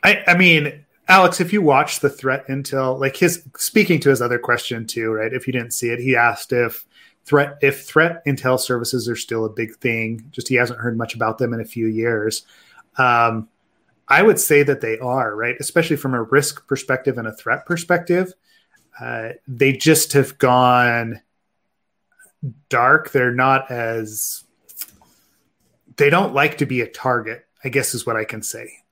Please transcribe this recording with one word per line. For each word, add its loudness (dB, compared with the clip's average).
I, 4
I 4
mean, 2
Alex, 6
if -2
you 2
watch 2
the 0
threat -6
intel, -4
like, -2
his, 0
speaking 2
to 4
his 4
other -2
question -4
too, -6
right? -4
If -8
you -6
didn't -6
see -4
it, -4
he 0
asked 0
if -2
threat, 2
if 0
threat 0
intel 0
services -4
are -4
still -6
a -4
big -8
thing. -4
Just -12
he 0
hasn't 0
heard -4
much -6
about -4
them -2
in -6
a -8
few -4
years. -2
Um, 2
I 4
would 6
say 4
that 0
they -4
are, -2
right? -4
Especially 0
from -4
a -2
risk 0
perspective -4
and -8
a -12
threat -6
perspective. -2
Uh, -10
they 2
just 2
have 2
gone 2
dark. 2
They're 2
not 2
as, -8
they 4
don't 2
like 0
to 0
be -4
a -4
target, -4
I -8
guess -2
is -8
what -4
I -4
can -12
say. -14